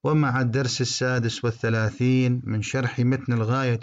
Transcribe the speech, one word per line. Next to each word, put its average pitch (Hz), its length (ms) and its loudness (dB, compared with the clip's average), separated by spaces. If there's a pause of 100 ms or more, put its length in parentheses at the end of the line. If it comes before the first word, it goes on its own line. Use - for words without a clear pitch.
ومع 143 360 2
الدرس 127 400 0
السادس 123 640 -2
والثلاثين 123 1000 0
من 107 180 -2
شرح 123 380 -2
متن 127 320 0
الغاية 117 500 0